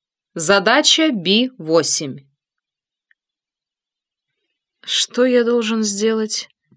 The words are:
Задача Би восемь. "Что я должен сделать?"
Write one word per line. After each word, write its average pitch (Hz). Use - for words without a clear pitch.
Задача 220
Би 214
восемь. 156
"Что -
я 247
должен 226
сделать?" 220